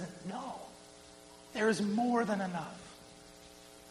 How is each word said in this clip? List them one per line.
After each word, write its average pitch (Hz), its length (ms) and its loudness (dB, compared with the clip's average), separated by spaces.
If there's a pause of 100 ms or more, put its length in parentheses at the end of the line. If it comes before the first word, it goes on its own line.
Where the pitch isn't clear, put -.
(300)
"No, 240 260 -6 (1000)
there 220 160 6
is 214 120 6
more 233 440 6
than 202 160 2
enough." 175 380 -4 (1120)